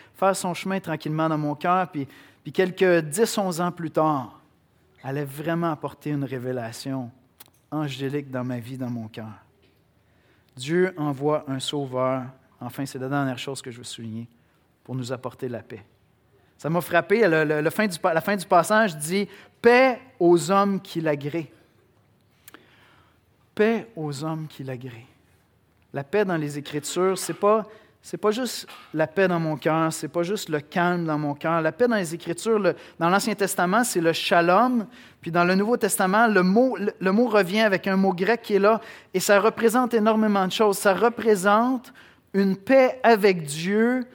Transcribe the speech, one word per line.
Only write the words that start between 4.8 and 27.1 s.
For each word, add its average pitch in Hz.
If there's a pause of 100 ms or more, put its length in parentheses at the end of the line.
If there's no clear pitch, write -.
allait 135
vraiment 160
apporter 147
une 143
révélation 127 (600)
angélique 139
dans 127
ma 123
vie, 120
dans 127
mon 117
cœur. 110 (1300)
Dieu 175
envoie 147
un 135
sauveur, 131 (360)
enfin, 123
c'est 139
la 131
dernière 135
chose 135
que 123
je 117
veux 120
souligner, 113 (560)
pour -
nous 127
apporter 123
la 117
paix. 101 (720)
Ça 147
m'a 170
frappé, 185
le, 160
le, 151
le 156
fin 214
du 175
pa-, 180
la 160
fin 202
du 180
passage 190
dit, « 180 (320)
Paix 247 (180)
aux 170
hommes 196
qui -
l'agréent. » 151 (2000)
Paix 214
aux 147
hommes 156
qui -
l'agréent. 123 (880)
La 139
paix 208
dans 180
les 147
Écritures, 180